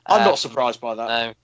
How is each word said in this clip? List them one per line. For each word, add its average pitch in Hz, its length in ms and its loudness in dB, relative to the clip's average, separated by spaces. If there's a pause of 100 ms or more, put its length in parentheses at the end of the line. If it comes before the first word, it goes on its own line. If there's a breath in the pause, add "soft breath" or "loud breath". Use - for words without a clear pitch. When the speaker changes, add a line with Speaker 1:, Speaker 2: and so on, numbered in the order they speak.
Speaker 1:
I'm 220 160 4
Speaker 2:
Uh, - 20 4
Speaker 1:
not 196 140 4
surprised 123 420 -2
by 117 140 -6
that. 113 140 -6
Speaker 2:
No. 117 360 -2